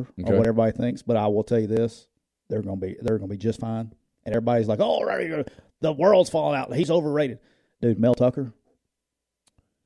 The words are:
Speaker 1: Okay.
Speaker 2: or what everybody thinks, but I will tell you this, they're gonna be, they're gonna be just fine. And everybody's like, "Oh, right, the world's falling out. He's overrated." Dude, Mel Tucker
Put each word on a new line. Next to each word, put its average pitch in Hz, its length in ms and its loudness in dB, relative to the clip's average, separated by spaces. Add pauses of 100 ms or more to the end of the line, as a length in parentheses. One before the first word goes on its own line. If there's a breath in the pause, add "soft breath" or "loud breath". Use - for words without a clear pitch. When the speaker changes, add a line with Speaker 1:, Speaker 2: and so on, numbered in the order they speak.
(200)
Speaker 1:
Okay. 90 140 0
Speaker 2:
or 98 40 4
what 113 100 4
everybody 113 280 2
thinks, 120 280 -4
but 120 120 0
I 107 120 2
will 104 160 2
tell 117 160 0
you 110 80 0
this, 113 400 -2 (420)
they're 107 140 -4
gonna 98 140 -6
be, 92 240 -8
they're 110 180 -2
gonna 98 100 -8
be 101 80 -8
just 110 220 -4
fine. 113 340 -8 (320)
And 110 100 -4
everybody's 117 320 2
like, 107 140 0
"Oh, - 220 0
right, 160 440 -4 (340 loud breath)
the 156 120 0
world's 180 360 4
falling 147 300 0
out. 127 160 -8
He's 143 160 0
overrated." 147 480 0 (420)
Dude, 113 180 2
Mel 117 160 4
Tucker 123 360 0 (1300)